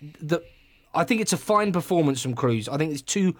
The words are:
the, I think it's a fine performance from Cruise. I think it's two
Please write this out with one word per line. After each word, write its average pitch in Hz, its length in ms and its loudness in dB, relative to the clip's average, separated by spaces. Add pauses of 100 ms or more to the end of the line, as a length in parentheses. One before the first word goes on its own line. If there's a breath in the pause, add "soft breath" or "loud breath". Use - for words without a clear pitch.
(200)
the, 165 240 -4 (500 soft breath)
I 170 100 2
think 220 180 0
it's - 120 -2
a 170 40 0
fine 214 340 2
performance 160 520 2
from 127 100 -4
Cruise. 117 340 0
I 143 100 -4
think 156 140 0
it's 143 120 -8
two 190 360 0